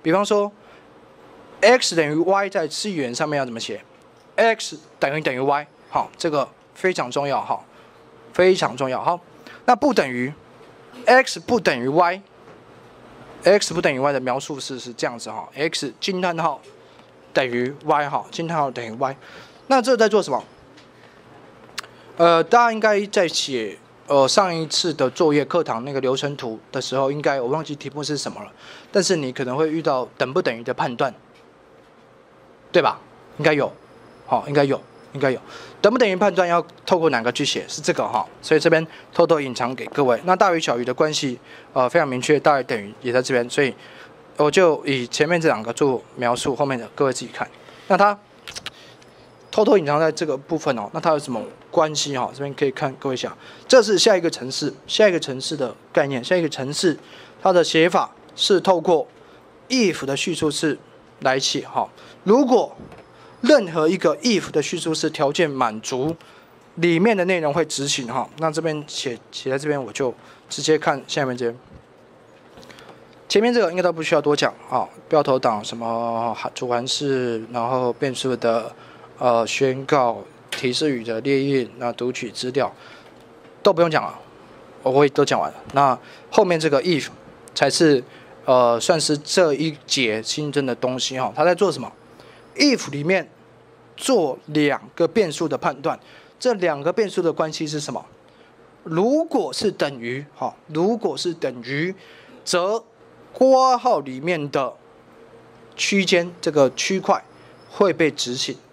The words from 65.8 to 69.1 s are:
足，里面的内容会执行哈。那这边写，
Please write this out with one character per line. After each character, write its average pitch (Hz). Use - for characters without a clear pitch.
足， 143
里 170
面 196
的 190
内 185
容 151
会 165
执 139
行 139
哈。 127
那 160
这 156
边 156
写， -